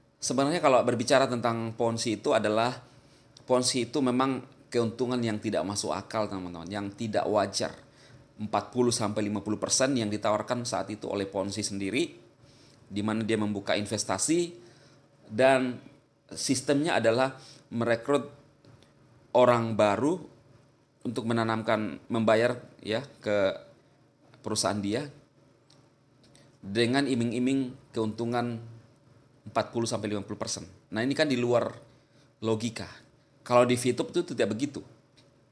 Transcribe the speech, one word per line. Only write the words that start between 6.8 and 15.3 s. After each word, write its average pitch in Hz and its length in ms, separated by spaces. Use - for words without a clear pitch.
tidak 107 380
wajar. 101 420
Empat 107 320
puluh 123 180
sampai 107 300
lima 104 180
puluh 101 220
persen 135 340
yang 110 140
ditawarkan 107 560
saat 95 260
itu 107 160
oleh 98 220
ponzi 98 320
sendiri, 98 560
di 101 160
mana 110 180
dia 110 140
membuka 104 400
investasi 110 880
dan 127 500